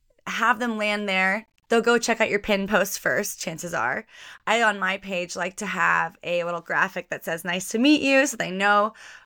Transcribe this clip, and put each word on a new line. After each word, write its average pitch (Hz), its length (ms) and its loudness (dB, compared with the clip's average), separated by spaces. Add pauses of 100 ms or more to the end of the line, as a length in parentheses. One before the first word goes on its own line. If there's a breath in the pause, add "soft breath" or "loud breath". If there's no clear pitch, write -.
(260)
have 226 320 0
them 233 180 -2
land 208 320 -2
there. 190 380 0 (220)
They'll 233 140 4
go 233 160 4
check 233 220 0
out 220 100 2
your 202 100 0
pin 196 260 0
post 196 320 0
first, 165 420 -2
chances 165 340 -8
are. 131 320 -2 (380 loud breath)
I, 233 200 2
on 202 160 2
my 190 160 -2
page, 190 400 -6
like 185 220 -6
to 208 80 -6
have 170 580 0
a 175 180 -2
little 170 180 -4
graphic 175 500 -2
that - 140 -10
says, 170 200 -6
"Nice 180 240 -4
to 226 100 -4
meet 294 240 6
you," 269 240 4
so 240 100 -4
they 170 140 -4
know 208 420 2 (340 loud breath)